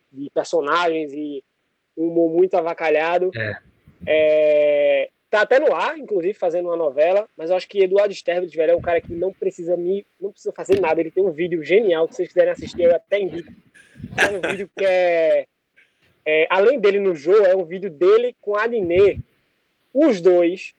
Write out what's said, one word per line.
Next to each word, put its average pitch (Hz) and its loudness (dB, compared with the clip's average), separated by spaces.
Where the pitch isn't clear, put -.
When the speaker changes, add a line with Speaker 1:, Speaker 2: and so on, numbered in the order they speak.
Speaker 1:
de 135 -14
personagens 160 -2
e 147 -10
um 165 -4
humor 165 0
muito 180 2
avacalhado. 165 0
Speaker 2:
É. 107 -6
Speaker 1:
É, 147 2
tá 214 2
até 247 4
no 254 2
ar, 247 -4
inclusive, 202 -4
fazendo 175 -4
uma 170 -4
novela, 165 0
mas 160 -8
eu 180 2
acho 180 -6
que 202 -4
Eduardo 196 2
Sterlich, 175 -4
velho, 165 2
é 170 4
um 170 -6
cara 170 -2
que - -12
não 180 -4
precisa 175 -4
me, 185 -4
não 196 -10
precisa - -10
fazer 196 -2
nada. 165 0
Ele 160 -4
tem 185 -2
um 190 0
vídeo 160 -6
genial 165 2
que - -18
vocês 180 -6
quiserem 175 2
assistir, - -8
eu 170 6
até - -2
indico. 339 -8
É 185 0
um 180 -6
vídeo 196 -8
que 196 -2
é, 170 2
é, 156 2
além 214 2
dele 202 2
no 190 0
Jô, 180 2
é 185 4
um 190 -2
vídeo 180 -10
dele 208 2
com 208 -4
a 214 -2
Alinê. 190 0
Os 262 2
dois, 175 2